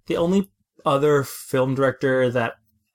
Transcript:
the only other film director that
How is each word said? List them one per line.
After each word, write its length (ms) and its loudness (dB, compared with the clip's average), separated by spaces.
the 100 -2
only 320 0
other 380 2
film 520 -4
director 560 0
that 240 -2